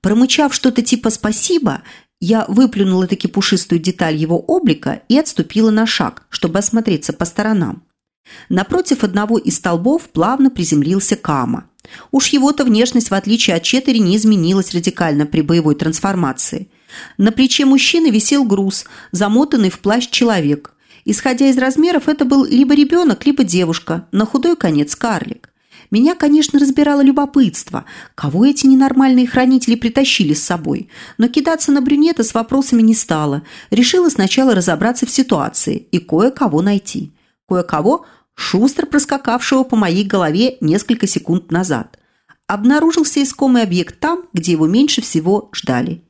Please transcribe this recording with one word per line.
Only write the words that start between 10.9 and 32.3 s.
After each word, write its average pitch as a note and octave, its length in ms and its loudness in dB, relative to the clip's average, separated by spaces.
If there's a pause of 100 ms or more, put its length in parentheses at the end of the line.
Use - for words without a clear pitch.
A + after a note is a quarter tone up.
Кама. B2 520 -4 (420)
Уж C4+ 180 0
его-то C#4+ 360 0
внешность, A#3 460 2
в F#3+ 40 0
отличие G3+ 420 0
от E3+ 60 -4
Четыре, C4 360 0
не G3 180 2
изменилась G3 560 2
радикально D#3+ 540 -2
при D#3+ 140 0
боевой D3+ 340 2
трансформации. E3 960 -4 (480)
На G#3 160 2
плече C4 320 0
мужчины C#4 460 2
висел B3 340 0
груз, G3 400 -2 (280)
замотанный G#3+ 580 0
в - 100 -16
плащ A#3 300 -2
человек. D#3+ 640 -2 (300)
Исходя C4 440 0
из B3+ 100 4
размеров, D4+ 500 0
это D4+ 160 0
был C4+ 200 2
либо C4+ 300 2
ребёнок, D4 520 2
либо C#4+ 160 2
девушка, E3+ 680 -2
на G#3+ 140 2
худой D#4+ 300 0
конец D3 380 -2
карлик. - 580 -8 (400)
Меня, C4+ 220 4
конечно, D4 440 2
разбирало C#4+ 440 2
любопытство, C#4 840 0 (300)
кого E3 320 0
эти C#4+ 200 2
ненормальные C4 600 4
хранители B3+ 480 2
притащили A#3 580 0
с D3 100 0
собой, D#3 460 -4 (300)
но A3+ 100 2
кидаться D#4 420 -2
на C#4 120 2
брюнета D4 420 2
с - 80 -2